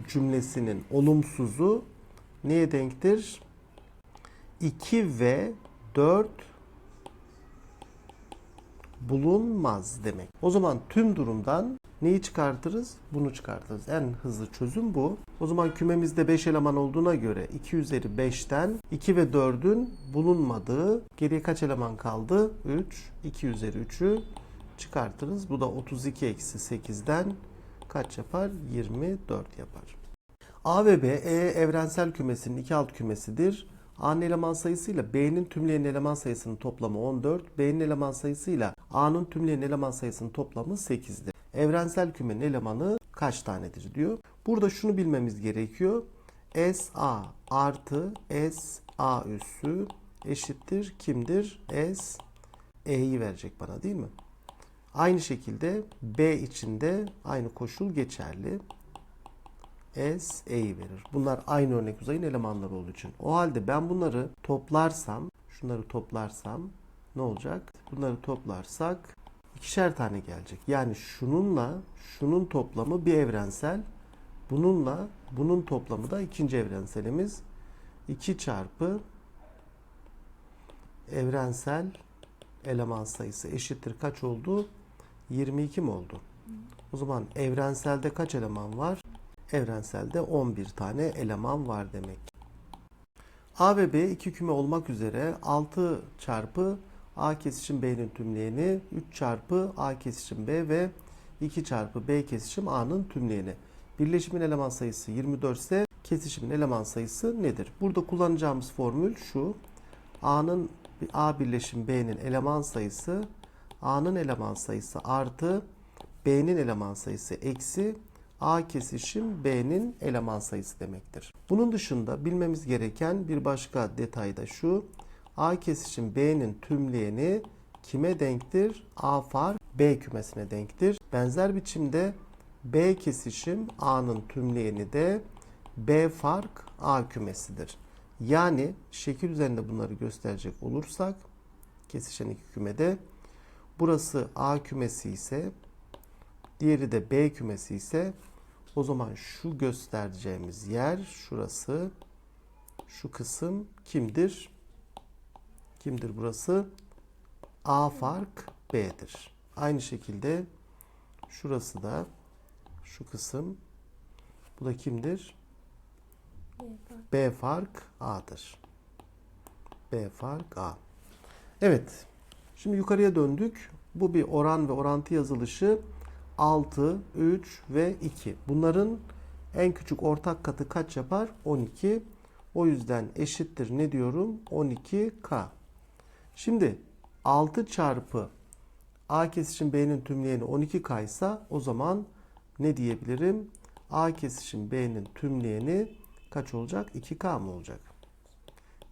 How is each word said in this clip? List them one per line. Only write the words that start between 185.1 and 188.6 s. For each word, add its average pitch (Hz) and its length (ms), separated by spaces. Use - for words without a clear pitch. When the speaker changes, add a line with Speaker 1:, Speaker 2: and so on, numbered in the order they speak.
Speaker 1:
K. 104 300
Şimdi 196 440
altı 151 420
çarpı 127 640